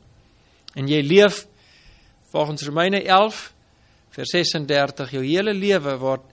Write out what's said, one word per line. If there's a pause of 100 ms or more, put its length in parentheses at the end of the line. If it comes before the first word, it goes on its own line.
(720)
En
jy
leef, (880)
volgens
Romeine
elf, (640)
vers
sesendertig,
jou
hele
lewe
word